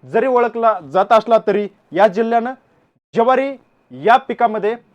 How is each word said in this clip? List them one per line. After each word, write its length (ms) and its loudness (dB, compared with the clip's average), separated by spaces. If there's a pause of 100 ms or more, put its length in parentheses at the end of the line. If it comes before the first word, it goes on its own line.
जरी 220 -2
ओळखला 520 -2
जात 320 -2
असला 260 4 (100)
तरी 200 -2 (240)
या 160 2
जिल्ह्यानं 460 -2 (600)
ज्वारी 420 0 (360)
या 260 2
पिकामध्ये 580 -2 (200)